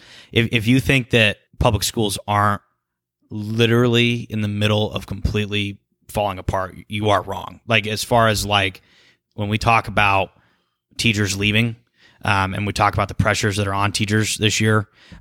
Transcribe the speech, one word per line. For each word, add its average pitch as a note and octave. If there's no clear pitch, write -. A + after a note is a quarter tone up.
If, A2+
if A2
you B2+
think C3
that G#2+
public G#2
schools G#2
aren't G#2
literally A#2
in A2
the G#2
middle G#2
of -
completely G2+
falling G2+
apart, F#2
you G#2+
are F#2+
wrong. F#2
Like, A2
as G#2+
far A2+
as, G2+
like, G2
when G#2
we G#2+
talk A2+
about G2
teachers G#2
leaving, A2
um, G2
and G2+
we G2
talk G#2
about G2+
the -
pressures G#2
that G2+
are G2
on G2+
teachers G#2+
this G#2+
year, G#2+